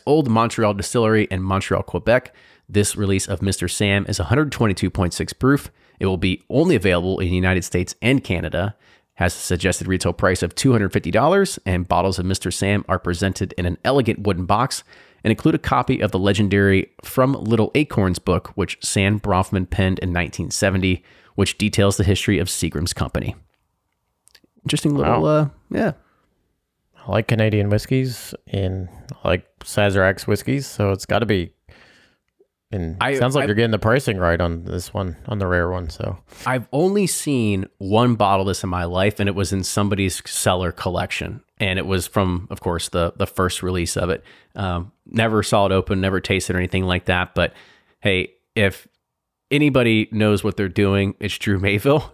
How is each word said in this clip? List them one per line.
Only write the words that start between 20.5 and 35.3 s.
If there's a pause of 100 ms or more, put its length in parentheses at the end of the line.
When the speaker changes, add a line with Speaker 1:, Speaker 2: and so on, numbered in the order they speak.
Speaker 1:
seventy, (300)
which
details
the
history
of
Seagram's
company. (1300)
Interesting
little,
Speaker 2:
Wow.
Speaker 1:
uh, (220)
yeah. (1120)
Speaker 2:
I
like
Canadian
whiskeys (140)
and (360)
I
like
Sazerac's
whiskeys,
so
it's
gotta
be. (1200)
And
Speaker 1:
I,
Speaker 2:
sounds
like
Speaker 1:
I
Speaker 2:
you're
getting
the
pricing
right
on
this
one,
on